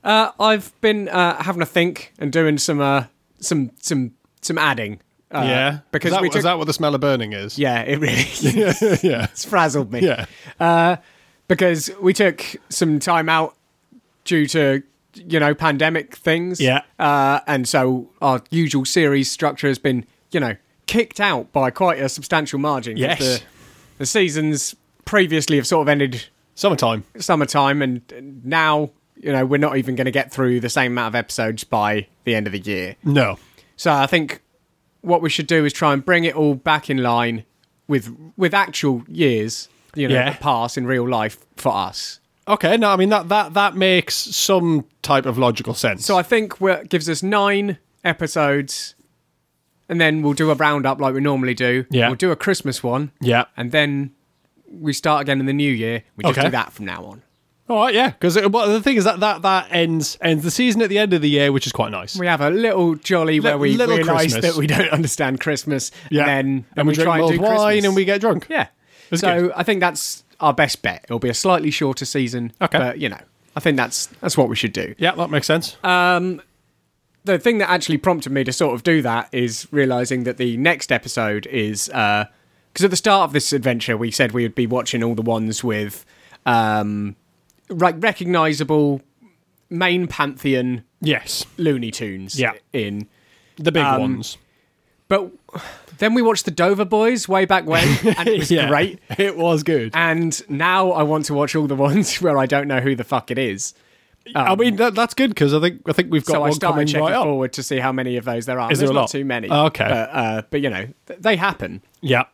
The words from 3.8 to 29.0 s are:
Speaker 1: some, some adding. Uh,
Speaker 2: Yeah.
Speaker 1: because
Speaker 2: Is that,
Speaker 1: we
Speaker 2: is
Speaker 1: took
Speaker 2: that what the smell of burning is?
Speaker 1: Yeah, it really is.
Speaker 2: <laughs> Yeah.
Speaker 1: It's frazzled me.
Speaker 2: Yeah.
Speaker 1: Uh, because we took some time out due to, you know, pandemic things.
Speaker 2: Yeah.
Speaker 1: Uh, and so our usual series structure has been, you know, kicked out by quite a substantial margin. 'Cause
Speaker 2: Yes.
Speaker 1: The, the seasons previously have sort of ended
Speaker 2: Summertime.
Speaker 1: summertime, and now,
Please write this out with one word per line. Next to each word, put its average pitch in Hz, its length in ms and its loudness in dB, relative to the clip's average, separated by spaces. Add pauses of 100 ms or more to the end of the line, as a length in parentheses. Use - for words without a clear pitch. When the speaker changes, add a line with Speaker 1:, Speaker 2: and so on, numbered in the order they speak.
Speaker 1:
some, 131 320 -4 (280)
some 165 160 -4
adding. 117 420 -2 (320)
Uh, 139 140 -2
Speaker 2:
Yeah. 131 340 0 (120)
Speaker 1:
because 156 180 -2
Speaker 2:
Is 175 60 0
that, 190 80 2
Speaker 1:
we 175 60 0
Speaker 2:
is 139 40 -6
Speaker 1:
took 208 100 2
Speaker 2:
that 175 140 2
what 156 80 -4
the 151 80 -2
smell 147 220 0
of 135 60 -2
burning 123 320 0
is? 101 260 -8
Speaker 1:
Yeah, 123 220 0
it 143 180 -2
really 143 160 -2
is. 175 880 2
Speaker 2:
<laughs> - 0 -
Yeah. 117 220 2
Speaker 1:
It's - 200 -8
frazzled 147 480 0
me. 120 60 -4
Speaker 2:
Yeah. 123 260 2 (340)
Speaker 1:
Uh, 170 360 4 (520)
because 175 440 2 (100)
we 185 120 4
took - 420 0 (140)
some 156 300 0
time 160 300 0
out 160 260 2 (680)
due 156 220 2
to, 139 340 2 (320)
you 170 260 -2
know, 147 140 4
pandemic 156 600 0
things. 175 440 -2
Speaker 2:
Yeah. 135 220 2 (160)
Speaker 1:
Uh, 143 480 2
and 131 220 -2
so 131 420 0 (140)
our 131 260 2
usual 147 360 0
series 139 440 2
structure 143 380 -2
has 131 100 0
been, 127 280 -2 (260)
you 175 80 -2
know, 117 160 -2 (300)
kicked 226 360 -2
out 170 320 -2
by 135 180 2
quite 170 260 0
a 135 120 -2
substantial 151 500 -4
margin. 135 360 -4
'Cause 120 60 -4
Speaker 2:
Yes. 143 180 -2
Speaker 1:
The, 127 220 -2 (580)
the 139 60 -4
seasons 156 720 -2 (300)
previously 160 500 2
have 135 100 2
sort 160 180 2
of 139 60 2
ended 139 360 0 (300)
Speaker 2:
Summertime. 120 500 0 (120)
Speaker 1:
summertime, 147 640 0
and 131 640 -8
now, 151 480 0 (240)